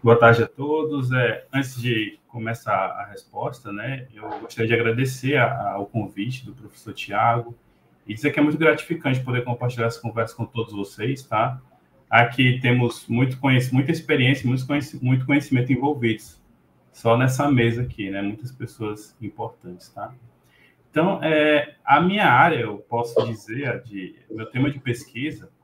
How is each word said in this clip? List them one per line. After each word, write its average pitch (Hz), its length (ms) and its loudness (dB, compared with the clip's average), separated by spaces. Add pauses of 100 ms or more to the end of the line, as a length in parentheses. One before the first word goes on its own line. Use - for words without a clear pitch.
Boa 117 160 8
tarde 117 240 8
a 107 40 2
todos. 147 680 -2
É, 117 380 0
antes 131 300 -4
de 113 380 -2 (100)
começar 113 460 -6
a 95 320 -4
resposta, 101 680 -12
né, 127 400 -10
eu 101 160 -16 (120)
gostaria - 260 -4
de 117 80 4
agradecer 127 640 0
a, 104 340 0
a, 98 80 -6
o 98 80 -6
convite 110 580 -6
do 101 80 -16
professor - 400 -18
Thiago 113 640 -2 (520)
e 107 60 -10
dizer 135 200 -2
que - 80 -2
é - 20 6
muito 151 160 2
gratificante 151 600 2
poder 123 240 -2
compartilhar 120 420 -2
essa 117 160 -4
conversa 113 340 -4
com 113 80 -6
todos 110 300 -6
vocês, 107 480 -6
tá? 117 400 -2 (480)
Aqui 123 500 4
temos 123 460 2
muito 127 320 0
conhec-, - 340 2
muita 135 200 2
experiência, 135 540 0
muito 127 200 -2
conhec-, 147 340 -4
muito 127 240 2
conhecimento 135 480 2
envolvidos. 123 720 -2 (500)
Só 113 240 2
nessa 131 340 2
mesa 117 320 4
aqui, 104 280 -6
né? 98 100 -4
Muitas 107 320 -6
pessoas - 680 -10
importantes, 98 680 -14
tá? 104 240 -14 (760)
Então, 180 320 0
é, 151 640 2
a 143 160 4
minha 190 260 2
área, 143 320 6
eu 107 200 -6
posso 117 480 -2
dizer, 117 420 -8
a 107 100 -4
de, 95 380 -14 (120)
meu 110 180 -10
tema 135 240 0
de 139 100 -12
pesquisa 123 680 -8 (140)